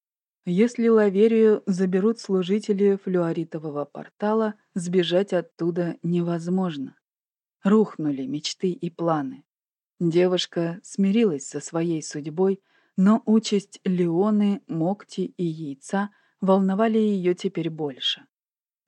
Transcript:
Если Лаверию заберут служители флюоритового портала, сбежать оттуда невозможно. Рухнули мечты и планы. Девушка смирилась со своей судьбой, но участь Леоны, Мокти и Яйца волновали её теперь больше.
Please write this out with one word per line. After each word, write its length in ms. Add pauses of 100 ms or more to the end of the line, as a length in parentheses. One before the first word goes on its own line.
(460)
Если 420
Лаверию 800
заберут 520
служители 840
флюоритового 800
портала, 720 (200)
сбежать 600
оттуда 680
невозможно. 960 (640)
Рухнули 640
мечты 460
и 180
планы. 560 (560)
Девушка 840
смирилась 640
со 140
своей 420
судьбой, 600 (340)
но 300
участь 580
Леоны, 800
Мокти 720
и 80
Яйца 640 (320)
волновали 580
её 360
теперь 340
больше. 580 (600)